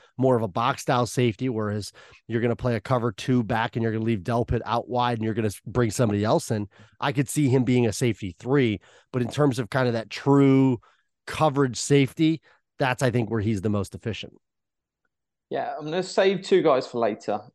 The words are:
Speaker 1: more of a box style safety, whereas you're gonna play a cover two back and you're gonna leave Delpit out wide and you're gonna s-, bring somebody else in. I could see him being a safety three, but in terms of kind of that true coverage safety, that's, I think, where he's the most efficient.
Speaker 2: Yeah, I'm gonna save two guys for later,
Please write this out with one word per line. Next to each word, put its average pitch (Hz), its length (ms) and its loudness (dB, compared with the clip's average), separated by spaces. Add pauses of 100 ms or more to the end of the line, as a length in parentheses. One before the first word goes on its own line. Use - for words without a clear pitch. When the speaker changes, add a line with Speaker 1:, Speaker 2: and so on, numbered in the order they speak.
(180)
Speaker 1:
more 127 200 4
of 110 60 -2
a 110 40 -2
box 117 360 -2
style 123 220 0
safety, 123 440 -2
whereas 107 420 -6 (380)
you're 113 100 -2
gonna 117 160 0
play 123 200 -2
a 104 40 -4
cover 120 320 -2
two 123 320 0
back 113 320 -2
and 117 80 -2
you're 113 80 -2
gonna 110 140 -4
leave 113 140 0
Delpit 117 440 -2
out 113 240 -4
wide 120 300 -2
and 107 80 -4
you're 110 80 -2
gonna 110 140 -2
s-, 98 180 -8
bring 120 260 0
somebody 104 320 0
else 139 260 0
in. 104 200 -4 (280)
I 139 140 -4
could 131 160 -2
see 147 220 0
him 127 160 4
being 123 200 4
a 110 60 0
safety 107 480 -4
three, 120 400 0 (320)
but 127 100 -2
in 120 60 -2
terms 139 320 0
of 117 100 -6
kind 131 180 2
of 120 80 0
that 113 140 -6
true 135 720 4 (480)
coverage 139 480 0
safety, 147 680 2 (380)
that's, 131 240 -2
I 123 80 4
think, 117 180 0
where 113 120 -2
he's 104 180 0
the 107 100 -2
most 101 240 -2
efficient. - 380 -10 (1200)
Speaker 2:
Yeah, 135 260 -6
I'm 156 80 -10
gonna 165 160 -4
save 196 400 0
two 185 220 4
guys 131 240 2
for 120 100 -8
later, 107 420 -2 (160)